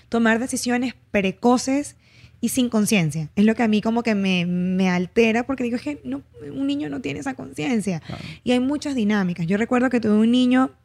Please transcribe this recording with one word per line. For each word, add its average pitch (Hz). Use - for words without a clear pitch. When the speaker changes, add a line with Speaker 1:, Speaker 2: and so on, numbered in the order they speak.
Speaker 1:
tomar 226
decisiones 247
precoces 240
y 233
sin 247
conciencia. 170
Es 202
lo 220
que 247
a 226
mí 214
como 226
que 226
me, 190
me 185
altera 220
porque 254
digo, 240
es 233
que 294
no, 262
un 277
niño 285
no 285
tiene 277
esa 269
conciencia. 254
Speaker 2:
Claro. -
Speaker 1:
Y 240
hay 247
muchas 285
dinámicas. 202
Yo 196
recuerdo 247
que 247
tuve 214
un 226
niño 254